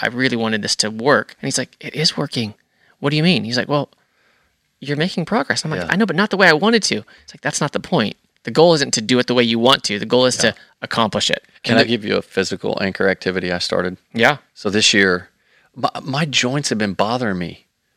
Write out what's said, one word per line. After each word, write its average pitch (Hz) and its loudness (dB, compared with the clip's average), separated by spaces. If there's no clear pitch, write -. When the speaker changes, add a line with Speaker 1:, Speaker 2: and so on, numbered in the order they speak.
Speaker 1:
I - -2
really 123 0
wanted 110 -2
this - -2
to 107 0
work. 113 0
And 143 -6
he's 135 -4
like, - -6
"It - -12
is 156 0
working." 123 -4
"What 143 -2
do 151 0
you 151 0
mean?" 160 0
He's 120 -6
like, 120 -4
"Well, 143 -2
you're 139 -4
making 170 -2
progress." - -2
I'm 160 -4
like, 90 -4
Speaker 2:
Yeah. 87 -6
Speaker 1:
"I - 2
know, 214 2
but 165 -4
not 202 0
the 190 -2
way 190 6
I 165 8
wanted 202 2
to." 113 -2
It's - -20
like, - -20
"That's - -4
not 147 -2
the - -4
point. 113 -2
The 120 -10
goal 165 6
isn't 139 0
to 123 0
do 123 2
it 123 0
the 123 0
way 123 6
you 117 2
want 123 4
to. 101 -4
The 110 -6
goal 123 4
is 123 2
Speaker 2:
Yeah. 117 0
Speaker 1:
to - -8
accomplish - -2
it." - -4
Speaker 2:
Can 117 0
Speaker 1:
And 113 4
Speaker 2:
I 113 4
Speaker 1:
the 110 0
Speaker 2:
give 113 0
you 104 0
a 92 -2
physical 98 -4
anchor 98 -2
activity 92 -2
I 87 -2
started? 90 -2
Speaker 1:
Yeah. 120 2
Speaker 2:
So - -6
this 104 2
year, 92 2
my, 120 -2
my 139 -4
joints 131 -2
have 117 -2
been 101 -2
bothering 107 -2
me. 85 -10